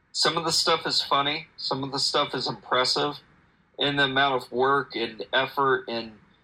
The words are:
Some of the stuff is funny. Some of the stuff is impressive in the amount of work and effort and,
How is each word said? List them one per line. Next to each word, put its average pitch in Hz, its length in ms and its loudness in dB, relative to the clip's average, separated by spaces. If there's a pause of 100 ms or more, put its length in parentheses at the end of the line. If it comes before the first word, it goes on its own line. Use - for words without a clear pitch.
(120)
Some 147 260 0
of 165 80 -2
the 165 60 0
stuff 165 360 2
is 143 140 0
funny. 147 460 0 (100)
Some 135 260 -4
of 135 80 -6
the 139 80 -2
stuff 143 340 0
is 131 140 -4
impressive 143 720 -2 (580)
in 143 200 0
the 143 80 4
amount 135 380 2
of - 80 -18
work 131 440 2
and 110 360 -6
effort 131 560 2
and, 113 260 -6 (300)